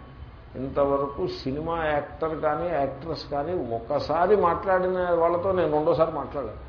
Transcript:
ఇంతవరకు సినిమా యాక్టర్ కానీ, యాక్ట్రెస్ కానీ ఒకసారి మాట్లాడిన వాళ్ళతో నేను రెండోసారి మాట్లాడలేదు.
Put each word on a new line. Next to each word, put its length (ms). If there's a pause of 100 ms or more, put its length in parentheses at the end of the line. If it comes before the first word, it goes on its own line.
(560)
ఇంతవరకు 720
సినిమా 580
యాక్టర్ 540
కానీ, 280
యాక్ట్రెస్ 640
కానీ 440
ఒకసారి 600
మాట్లాడిన 760
వాళ్ళతో 420
నేను 200
రెండోసారి 400
మాట్లాడలేదు. 460 (120)